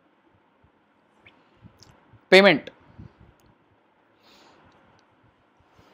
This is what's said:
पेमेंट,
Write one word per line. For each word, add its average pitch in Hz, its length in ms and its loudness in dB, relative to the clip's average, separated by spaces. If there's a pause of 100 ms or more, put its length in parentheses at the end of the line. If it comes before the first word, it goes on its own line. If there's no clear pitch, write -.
(2250)
पेमेंट, 185 380 12 (3250)